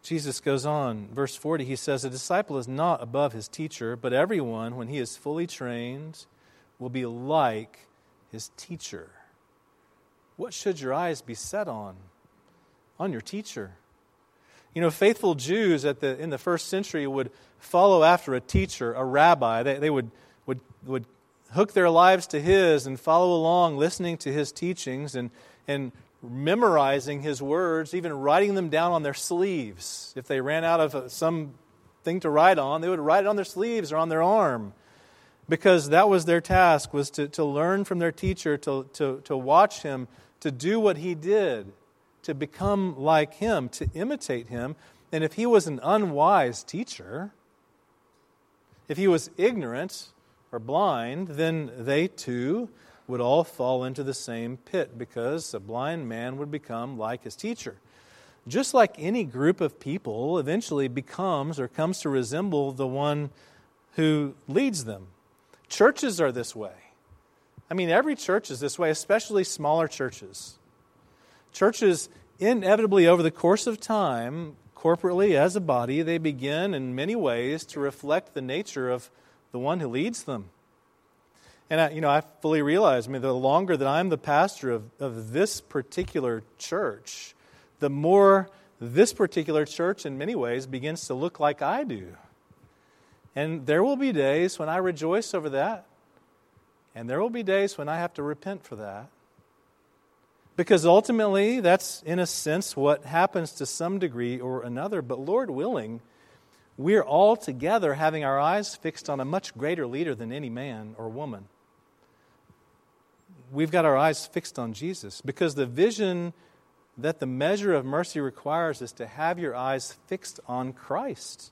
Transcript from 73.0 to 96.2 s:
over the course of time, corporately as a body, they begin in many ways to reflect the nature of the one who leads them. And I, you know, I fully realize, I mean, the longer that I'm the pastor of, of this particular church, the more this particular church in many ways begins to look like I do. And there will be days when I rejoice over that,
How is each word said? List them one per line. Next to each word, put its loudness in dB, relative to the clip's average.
over 8
the 2
course 2
of -4
time, -4
corporately 2
as 4
a -2
body, 0
they 0
begin -2
in -4
many -4
ways -2
to -12
reflect -4
the -6
nature -6
of -4
the -8
one -2
who -6
leads -4
them. -10
And 2
I, 4
you -8
know, 2
I 4
fully 2
realize, 2
I -10
mean, -6
the 0
longer 2
that 0
I'm 0
the 0
pastor 0
of, -4
of -8
this -2
particular -4
church, -8
the 0
more 6
this 4
particular 0
church -4
in -6
many -6
ways -2
begins -8
to -6
look -6
like 0
I -2
do. -10
And -4
there 4
will 2
be 0
days 2
when -4
I -2
rejoice -2
over -4
that, -2